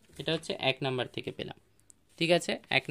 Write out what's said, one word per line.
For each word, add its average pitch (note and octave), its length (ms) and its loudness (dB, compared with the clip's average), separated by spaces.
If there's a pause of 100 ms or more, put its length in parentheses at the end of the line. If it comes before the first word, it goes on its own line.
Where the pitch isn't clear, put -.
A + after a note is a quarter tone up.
(200)
এটা D3 140 -2
হচ্ছে - 180 -4 (180)
এক C3 140 2
নাম্বার B2+ 300 0
থেকে - 240 -6
পেলাম, - 200 -8 (600)
ঠিক E3 200 2
আছে? G3+ 140 -4 (260)
এক C3+ 120 -4